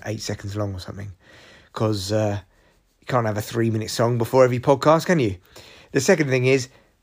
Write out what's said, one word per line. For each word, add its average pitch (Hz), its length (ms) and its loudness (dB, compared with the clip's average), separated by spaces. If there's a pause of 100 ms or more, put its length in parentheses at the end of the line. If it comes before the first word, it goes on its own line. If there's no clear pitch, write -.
eight 107 140 -8
seconds 101 340 -8
long 104 180 -4
or 92 60 -10
something. 98 320 -12 (600)
'Cause, 104 400 -2
uh, 107 280 0 (600)
you - 140 -10
can't 120 120 0
have 107 120 -2
a 104 40 -6
three-minute 110 480 -2
song 120 280 0
before 127 260 4
every 123 160 2
podcast, 151 460 2
can 180 120 2
you? 104 200 0 (560)
The 135 80 2
second 156 260 4
thing 127 160 0
is, 131 240 2 (360)